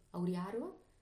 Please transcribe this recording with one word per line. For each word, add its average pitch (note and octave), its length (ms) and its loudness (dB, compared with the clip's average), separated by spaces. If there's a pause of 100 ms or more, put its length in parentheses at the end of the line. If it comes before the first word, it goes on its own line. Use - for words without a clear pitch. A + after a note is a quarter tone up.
(140)
ಅವ್ರು F3 180 2
ಯಾರು? A3 540 -2 (160)